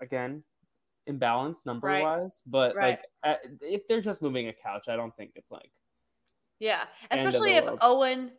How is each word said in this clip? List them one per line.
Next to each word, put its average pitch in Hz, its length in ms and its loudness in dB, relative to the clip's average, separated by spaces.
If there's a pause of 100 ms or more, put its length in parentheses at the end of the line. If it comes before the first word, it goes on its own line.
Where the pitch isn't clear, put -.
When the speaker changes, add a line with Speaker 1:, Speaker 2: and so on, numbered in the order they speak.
Speaker 1:
again, 131 440 -8 (640)
imbalanced 127 580 -2
number-wise, 160 800 -2
Speaker 2:
Right. 127 40 -18
Speaker 1:
but, 131 260 4
Speaker 2:
Right. 196 220 2 (240)
Speaker 1:
like, 151 220 0
uh, - 40 -18 (120)
if 185 280 -6
they're 226 120 2
just 196 220 -4
moving 127 260 -2
a 110 40 -8
couch, 104 360 -10
I 117 80 -2
don't 117 200 -6
think - 180 -16
it's, - 160 -20
like, - 220 -20 (840)
Speaker 2:
Yeah, 214 280 -2 (240)
Speaker 1:
end 262 120 0
of 320 60 2
Speaker 2:
especially 403 240 2
Speaker 1:
the 349 60 6
Speaker 2:
if - 80 4
Speaker 1:
world. - 160 -4
Speaker 2:
Owen, 254 560 4